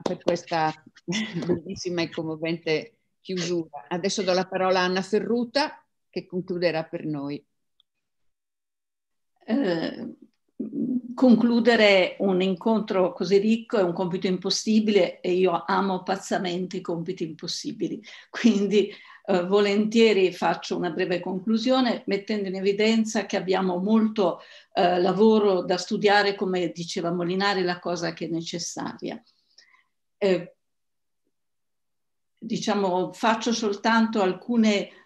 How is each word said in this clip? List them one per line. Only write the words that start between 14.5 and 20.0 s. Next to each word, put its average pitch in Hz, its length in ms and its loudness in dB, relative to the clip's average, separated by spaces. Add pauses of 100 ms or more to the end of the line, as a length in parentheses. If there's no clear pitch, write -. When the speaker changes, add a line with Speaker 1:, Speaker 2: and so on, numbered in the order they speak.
Speaker 2:
e 180 120 -2
io 180 340 2
amo 190 360 0
pazzamente 180 760 -4
i - 20 -8
compiti 170 440 -6
impossibili, - 760 -8 (280)
quindi, 202 600 2 (380)
eh, 180 160 2
volentieri 202 880 4